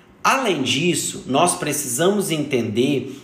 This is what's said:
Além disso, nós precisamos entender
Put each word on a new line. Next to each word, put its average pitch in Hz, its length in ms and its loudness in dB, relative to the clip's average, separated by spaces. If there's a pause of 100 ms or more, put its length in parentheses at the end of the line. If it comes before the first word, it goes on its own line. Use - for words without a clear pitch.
(220)
Além 220 400 0
disso, 139 640 -2
nós 156 280 2
precisamos 156 760 0
entender 131 920 0